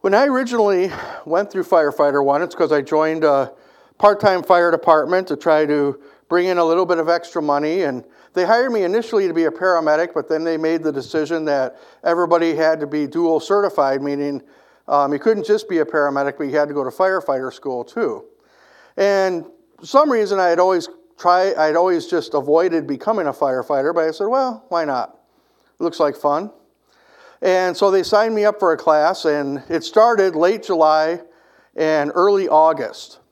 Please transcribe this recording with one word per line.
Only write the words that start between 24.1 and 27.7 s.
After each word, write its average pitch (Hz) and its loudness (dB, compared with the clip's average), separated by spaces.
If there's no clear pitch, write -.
said, 196 -6
"Well, 254 -2
why 170 -2
not? 131 -6
It - -6
looks 165 -4
like 147 0
fun." 151 -2
And 185 0